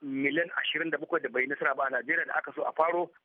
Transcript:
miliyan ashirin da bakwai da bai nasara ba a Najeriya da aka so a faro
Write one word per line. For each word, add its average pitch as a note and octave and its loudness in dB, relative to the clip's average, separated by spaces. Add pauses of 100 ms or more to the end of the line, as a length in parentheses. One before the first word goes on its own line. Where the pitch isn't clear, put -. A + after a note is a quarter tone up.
miliyan C#3 0
ashirin D#3+ -2
da D3 0
bakwai D#3 0
da C3 -2
bai B2+ 0
nasara C#3+ 0
ba C#3 0
a C3 -2
Najeriya C#3 0
da D3 -2
aka D3 -4
so D3 -2
a A#2+ -2
faro E3+ 2 (140)